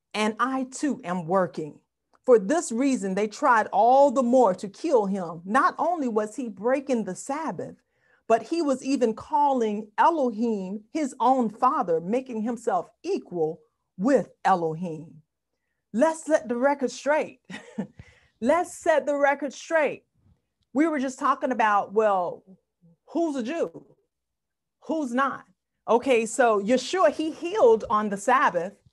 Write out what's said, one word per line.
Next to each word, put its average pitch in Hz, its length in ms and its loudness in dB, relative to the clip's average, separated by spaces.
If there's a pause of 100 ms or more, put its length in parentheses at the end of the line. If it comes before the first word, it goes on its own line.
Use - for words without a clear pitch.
(160)
and 214 240 0
I 262 240 -2
too 262 400 -4
am 175 240 -6
working." 170 520 -2 (460)
For 240 140 8
this 285 320 -2
reason, 226 420 0
they 208 140 0
tried 220 440 2
all 254 380 6
the 262 140 0
more 240 320 4
to 214 120 -10
kill 240 380 0
him. 175 400 -6
Not 269 320 2
only 311 300 -2
was 214 280 -2
he 247 120 -8
breaking 240 560 -2
the 180 120 -8
Sabbath, 226 600 -8 (520)
but 233 160 4
he 339 200 -4
was 262 200 0
even 240 300 0
calling 240 840 -2
Elohim 226 920 0
his 294 280 -4
own 247 300 2
father, 220 500 0
making 226 420 -6
himself 214 480 -4 (140)
equal 175 580 -4 (360)
with 220 320 2 (160)
Elohim. 160 760 -2 (720)
Let's 320 300 0
set 302 240 0
the 240 80 -4
record 269 360 0
straight. 285 500 -2 (500)
<laughs> - 500 -20
Let's 330 360 0
set 311 280 0
the 285 120 -2
record 285 360 0
straight. 294 520 -2 (640)
We 302 160 2
were 302 120 -2
just 262 180 -4
talking 277 340 -2
about, 208 420 0
well, 196 500 0 (640)
who's 311 280 -4
a 254 60 -4
Jew? 233 460 -6 (1000)
Who's 302 300 -4
not? 262 300 -2 (420)
Okay, 233 400 2
so 220 340 2
Yeshua, 262 500 2
he 311 200 -4
healed 294 580 2
on 214 200 0
the 196 80 -4
Sabbath, 208 560 0 (200)